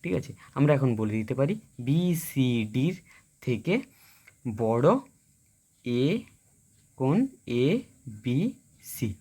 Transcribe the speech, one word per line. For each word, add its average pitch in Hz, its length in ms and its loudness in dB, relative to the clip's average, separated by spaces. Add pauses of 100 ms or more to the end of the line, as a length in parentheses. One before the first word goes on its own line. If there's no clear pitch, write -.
ঠিক 175 160 -2
আছে, - 120 -10 (260)
আমরা 147 160 4
এখন 131 220 2
বলে 107 180 -2
দিতে 110 260 -4
পারি 147 140 0 (340)
বিসিডির 131 1080 0 (480)
থেকে 131 300 -2 (880)
বড় 117 280 4 (960)
এ 123 200 0 (920)
কোণ 135 200 2 (460)
এবিসি। 131 1500 -4 (120)